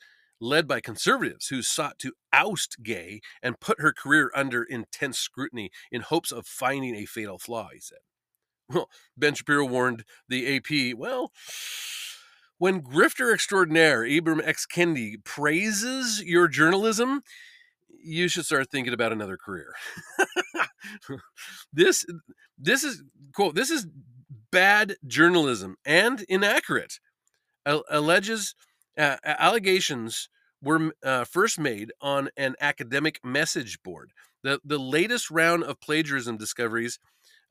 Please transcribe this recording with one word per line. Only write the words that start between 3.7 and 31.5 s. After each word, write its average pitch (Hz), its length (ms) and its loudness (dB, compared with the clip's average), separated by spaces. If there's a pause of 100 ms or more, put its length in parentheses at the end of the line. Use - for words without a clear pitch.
her 147 140 4
career 143 420 2
under 127 280 0
intense 123 540 -6
scrutiny - 540 -8 (180)
in 120 120 -8
hopes 156 320 -2
of 117 120 -12
finding 131 500 -4
a 104 100 -10
fatal 101 340 -10
flaw, 110 340 -8
he - 60 -20
said. - 200 -20 (680)
Well, 156 220 -2 (260)
Ben 147 200 2
Shapiro 143 300 2
warned 123 380 0 (240)
the 127 200 -2
A 135 120 0
P, 131 340 0
"Well, 233 380 -6 (1300)
when 185 240 2
grifter 220 520 2
extraordinaire 160 680 4
Ibram 156 440 2
X 151 200 -2
Kendi 123 580 -2
praises 208 1000 -2
your 175 240 6
journalism, 202 760 4 (840)
you 165 240 0
should 160 180 -2
start 135 240 0
thinking 127 240 -4
about 113 200 0
another 101 240 -6
career." 87 360 -12 (440)
<laughs> - 480 -2 (1080)
This, 185 320 4 (520)
this 233 260 0
is, 220 200 -8 (300)
quote, 180 220 0
"This 262 160 0
is 247 160 -2 (640)
bad 196 460 4 (100)
journalism 131 760 4
and 208 460 4
inaccurate," 196 720 0 (640)
a-, 147 240 0
alleges, 196 640 0 (440)
uh, 143 260 2
a-, 151 180 -2
allegations 180 880 0 (320)
were, 156 320 2 (100)
uh, 127 220 0
first 202 340 0